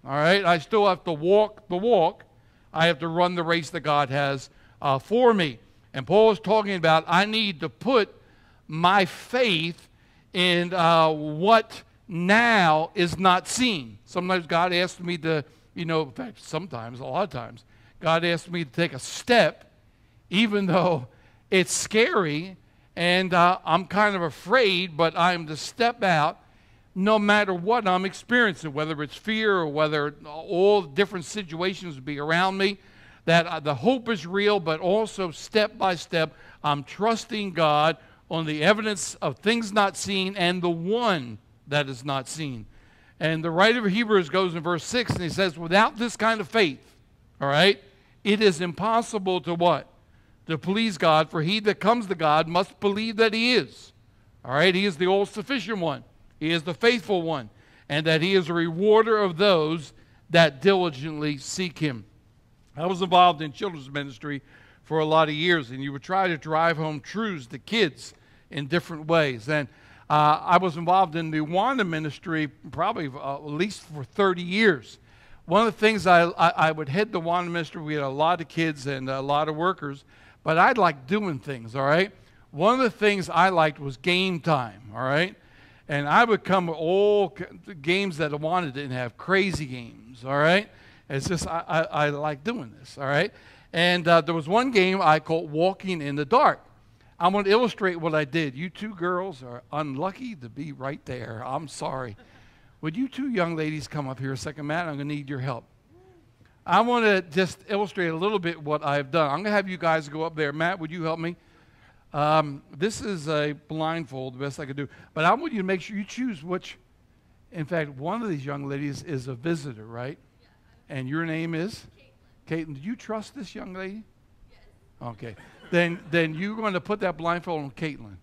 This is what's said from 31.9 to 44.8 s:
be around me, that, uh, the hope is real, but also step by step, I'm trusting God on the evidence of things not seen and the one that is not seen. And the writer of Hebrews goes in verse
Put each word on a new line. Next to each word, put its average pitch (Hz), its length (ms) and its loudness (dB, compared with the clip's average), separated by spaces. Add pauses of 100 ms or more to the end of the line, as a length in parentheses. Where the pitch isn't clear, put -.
be 143 180 -8
around 175 380 0
me, 196 220 0 (480)
that, 165 200 4
uh, 165 140 -8
the 147 140 -2
hope 226 340 0
is 175 180 -2
real, 202 320 2
but 160 220 -2
also 190 500 -2
step 208 460 -2
by 190 180 0
step, 156 380 -4 (320)
I'm 143 200 0
trusting 214 680 -4
God 156 460 2 (320)
on 160 160 -4
the 151 180 -2
evidence 208 520 0
of 151 220 -4
things 220 360 0
not 202 200 2
seen 196 420 -4
and 180 260 0
the 175 80 0
one 170 640 -2 (320)
that 143 180 0
is 127 160 -12
not 135 260 -4
seen. 135 360 -10 (560)
And 160 240 0
the 170 60 -2
writer 214 360 4
of 185 60 2
Hebrews 208 380 2
goes 185 240 2
in 170 80 -4
verse 170 220 -2